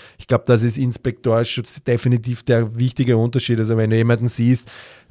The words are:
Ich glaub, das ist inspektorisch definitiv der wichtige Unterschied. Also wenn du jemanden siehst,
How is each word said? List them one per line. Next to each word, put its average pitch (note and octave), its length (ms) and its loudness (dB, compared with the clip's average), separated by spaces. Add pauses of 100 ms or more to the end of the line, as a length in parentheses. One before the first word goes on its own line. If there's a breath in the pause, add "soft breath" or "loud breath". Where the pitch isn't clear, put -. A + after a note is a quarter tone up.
(180 loud breath)
Ich - 100 -20
glaub, - 180 0
das A#2 180 4
ist A#2 140 -2
inspektorisch A#2+ 840 -2 (240)
definitiv A#2+ 580 0
der A#2 340 0
wichtige B2 400 0
Unterschied. A#2 420 0
Also A2+ 160 0
wenn A2 140 0
du A2+ 80 2
jemanden A#2 320 2
siehst, A#2+ 420 0 (400 loud breath)